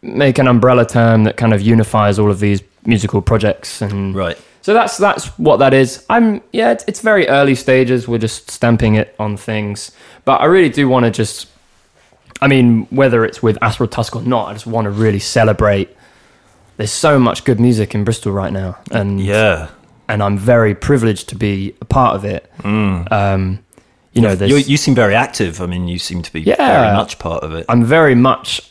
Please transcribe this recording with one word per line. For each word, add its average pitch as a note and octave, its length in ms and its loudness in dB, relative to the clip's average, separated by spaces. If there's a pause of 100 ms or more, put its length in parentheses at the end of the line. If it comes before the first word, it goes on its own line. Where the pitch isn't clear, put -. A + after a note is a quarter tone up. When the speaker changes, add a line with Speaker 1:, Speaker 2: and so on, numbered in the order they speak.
Speaker 1:
make C#3 360 0
an C3 100 2
umbrella B2 380 4
term A2+ 380 2
that - 120 -2
kind A2+ 180 2
of G2+ 80 0
unifies G#2+ 560 2
all G#2 120 4
of F#2+ 100 -2
these G2+ 200 0 (240)
musical G#2 380 0
projects." - 600 -2
And G2 340 -4
Speaker 2:
Right. F2 200 -6 (260)
Speaker 1:
so G3+ 120 0
that's, A#3 220 0
that's G3 300 -2 (120)
what D#3 200 2
that C3 160 4
is. C3+ 360 0
I'm, A3 300 2 (120)
yeah, A#3 200 0
it's, - 160 -4
it's - 120 -10
very G#3 280 2
early C#3 260 2
stages. B2+ 540 0
We're A#2 100 -2
just - 320 -6
stamping A#2 460 2
it - 220 -2
on G#2 180 -6
things. G#2 560 -8 (320)
But C3+ 160 2
I C#3+ 60 2
really F3 240 4
do C#3 180 0
wanna B2 220 2
just, - 380 -6 (920)
I C#3 60 0
mean, B2 440 4
whether B2 340 2
it's - 180 -6
with A2 200 0
Astral A2+ 260 -2
Tusk - 280 -6
or A2+ 60 -8
not, A#2 260 -2
I G2 40 -12
just A2 140 -16
wanna A2+ 240 -4
really G#2 280 0
celebrate. G#2 760 0 (800)
There's G#2+ 160 -6
so D3+ 260 2
much A#2+ 260 0
good A#2+ 160 0
music A#2 340 0
in G#2 100 -2
Bristol G#2 280 -4
right F#2+ 200 -4
now. F#2+ 240 -8 (160)
And G2+ 280 -4
Speaker 2:
Yeah. G2 480 0 (400)
Speaker 1:
and G#2 140 -2
I'm G2+ 160 -2
very A2 360 2
privileged A2+ 560 -2
to - 60 -12
be G2+ 440 -4
a - 40 -14
part B2 320 0
of G2 80 -8
it. G2 260 -10 (120)
Speaker 2:
Mm. G2 500 -2
Speaker 1:
Um, G2 460 0 (540)
you A#2 80 0
know, A2 80 4
Speaker 2:
You're, F#2+ 80 0
Speaker 1:
there's C3 320 2
Speaker 2:
you C#3+ 80 2
seem C#3 180 0
very G#2+ 200 2
active. G2+ 480 -2
I F2+ 40 -6
mean, F2+ 220 -4
you F2 100 -6
seem F2+ 240 -8
to - 100 -14
be D#2+ 100 -8
Speaker 1:
Yeah. - 140 0
Speaker 2:
very B2 400 2
much - 220 -4
part - 240 -6
of D#2+ 120 -8
it. E2 140 -8
Speaker 1:
I'm A#2 160 2
very C#3+ 300 4
much - 460 0 (100)